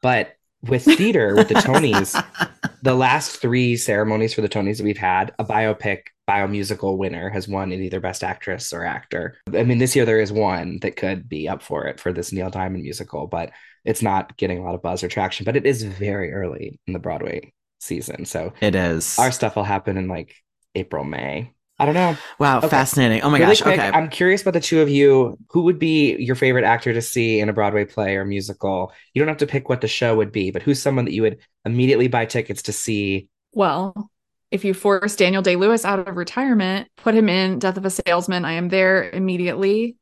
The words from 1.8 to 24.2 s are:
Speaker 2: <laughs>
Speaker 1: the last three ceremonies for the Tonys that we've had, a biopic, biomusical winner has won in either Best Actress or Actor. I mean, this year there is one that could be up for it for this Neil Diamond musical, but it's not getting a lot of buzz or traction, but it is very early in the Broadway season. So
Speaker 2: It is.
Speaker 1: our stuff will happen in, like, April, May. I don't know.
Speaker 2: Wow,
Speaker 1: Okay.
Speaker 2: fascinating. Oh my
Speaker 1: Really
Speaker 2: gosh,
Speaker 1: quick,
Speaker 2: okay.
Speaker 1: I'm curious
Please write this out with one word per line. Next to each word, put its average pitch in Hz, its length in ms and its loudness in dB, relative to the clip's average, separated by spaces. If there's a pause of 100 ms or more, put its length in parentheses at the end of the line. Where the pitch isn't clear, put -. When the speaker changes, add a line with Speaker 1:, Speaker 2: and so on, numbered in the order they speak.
Speaker 2:
<laughs> - 80 -20
Speaker 1:
the 131 120 2
last 131 420 0
three 123 400 0
ceremonies 110 580 0
for 110 60 -2
the 104 80 0
Tonys 104 300 -2
that 107 60 -6
we've 104 120 0
had, 92 420 0
a 110 60 -4
biopic, 107 560 -2 (280)
biomusical 98 720 -2
winner 92 320 -6
has 98 160 -8
won 95 240 -4
in 92 120 -6
either 92 180 -6
Best 92 240 -8
Actress - 480 -8
or 85 120 -8
Actor. - 520 -8 (180)
I 107 80 2
mean, 120 160 2
this 127 160 2
year 131 100 4
there 110 160 4
is 104 120 0
one 92 500 -2
that - 140 -6
could 95 320 -6
be 76 200 -6
up - 140 -8
for - 240 -6
it 69 140 -10
for 90 120 -4
this 87 200 -8
Neil 92 180 -6
Diamond 92 320 -6
musical, 73 460 -10
but 85 240 -8 (320)
it's 110 180 -2
not 95 340 -2
getting 92 220 -4
a 90 60 -10
lot 87 100 -6
of 87 80 -10
buzz 90 220 -6
or 90 40 -4
traction, 95 360 -4
but 117 120 -2
it 139 100 0
is 123 180 0
very 98 480 -6
early - 560 -8
in 95 60 -6
the - 40 -8
Broadway - 540 -8 (260)
season. - 460 -10
So 87 360 -8
Speaker 2:
It 104 140 2
is. 85 460 0
Speaker 1:
our 127 100 4
stuff 120 240 -2
will 104 80 -2
happen 98 340 -4
in, 92 120 -4
like, 85 260 -10 (400)
April, 82 300 -6
May. 71 480 -8 (260)
I - 60 0
don't 151 100 2
know. 170 220 2 (220)
Speaker 2:
Wow, 139 200 4
Speaker 1:
Okay. 151 100 0
Speaker 2:
fascinating. 131 540 2
Oh 143 60 2
my 147 100 4
Speaker 1:
Really 170 120 8
Speaker 2:
gosh, 220 120 6
Speaker 1:
quick, 185 160 2
Speaker 2:
okay. 101 120 0
Speaker 1:
I'm 160 180 2
curious 185 320 2